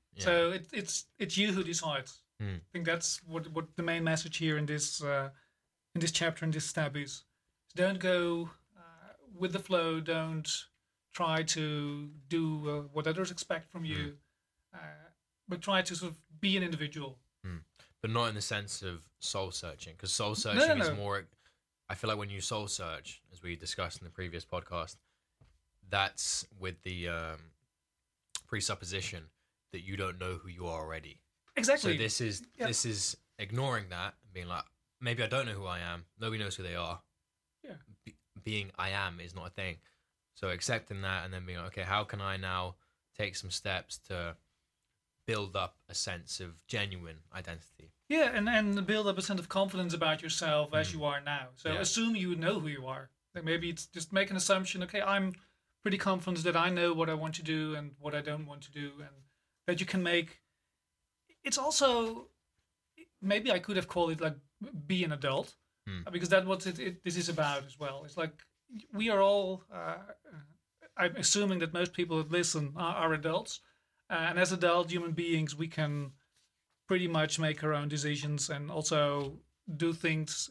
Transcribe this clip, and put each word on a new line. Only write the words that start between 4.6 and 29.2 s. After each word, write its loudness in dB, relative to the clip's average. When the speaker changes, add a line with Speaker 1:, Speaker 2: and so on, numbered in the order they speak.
Speaker 2:
this, -2
uh, 0
in 0
this 2
chapter, 2
in 4
this -2
stab 0
is. -8
Don't 4
go, 2
uh, -20
with 0
the 0
flow. 2
Don't 0
try 2
to -2
do, 0
uh, -2
what 0
others 0
expect -4
from -6
you, -2
Speaker 1:
Hmm. -16
Speaker 2:
uh, -16
but -4
try 4
to -4
sort -6
of -16
be 4
an 2
individual. -6
Speaker 1:
Hmm. -6
But 0
not 4
in -4
the -4
sense -4
of -6
soul -2
searching, -10
'cause -6
soul 0
Speaker 2:
No, -2
Speaker 1:
searching 4
Speaker 2:
no, 4
Speaker 1:
is 2
Speaker 2:
no. 0
Speaker 1:
more, -2
I -6
feel -6
like 2
when -6
you -8
soul -4
search, -8
as -20
we -6
discussed -4
in -16
the -16
previous -8
podcast, -6
that's 0
with -6
the, -4
um, -4
presupposition -4